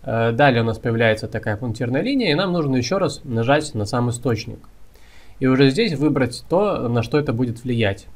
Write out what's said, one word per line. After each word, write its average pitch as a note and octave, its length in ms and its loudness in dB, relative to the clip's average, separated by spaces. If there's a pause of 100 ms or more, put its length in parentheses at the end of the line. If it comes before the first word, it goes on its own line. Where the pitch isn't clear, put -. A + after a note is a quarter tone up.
Э, A#2 280 0
далее A#2+ 300 4
у - 20 2
нас A2+ 140 -2
появляется A2+ 500 0
такая G#2+ 300 -4
пунктирная B2 420 -2
линия, A#3+ 300 0
и C#3+ 40 4
нам F#3 160 0
нужно D3 260 0
еще B2+ 220 0
раз - 240 -2
нажать C3+ 520 0
на G#2+ 100 -2
сам A#2+ 240 -2
источник. A2+ 580 -4 (720)
И C3 80 0
уже C3 220 6
здесь F3+ 300 0
выбрать C3+ 500 0
то, F3 400 0
на A#2+ 140 0
что D3 160 0
это C#3+ 160 -2
будет A#2+ 280 -4
влиять. A2+ 540 -2